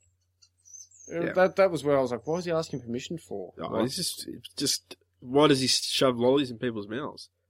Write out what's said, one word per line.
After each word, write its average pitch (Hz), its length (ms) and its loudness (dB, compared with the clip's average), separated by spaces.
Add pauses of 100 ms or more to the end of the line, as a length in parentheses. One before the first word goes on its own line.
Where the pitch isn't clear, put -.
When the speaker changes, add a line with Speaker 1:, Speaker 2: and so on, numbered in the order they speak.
(1120)
Speaker 1:
uh, 165 120 -4
Speaker 2:
Yeah. - 100 -2
Speaker 1:
that, 185 220 4
that 190 140 6
was 147 140 -4
where 143 140 4
I - 20 4
was 123 120 0
like, 113 140 -6
"Why 160 120 -2
is 175 80 -6
he 175 60 -4
asking 160 280 -2
permission 117 380 -8
for?" - 420 -12
Speaker 2:
Oh, - 80 -6
Speaker 1:
Like 110 140 0
Speaker 2:
he's 131 140 -2
just, - 320 -6 (280)
just, - 400 -4 (220)
why 139 300 4
does 135 120 6
he 131 60 0
shove - 500 2
lollies 127 340 2
in 113 80 -12
people's 110 300 -6
mouths? 107 400 -10 (220)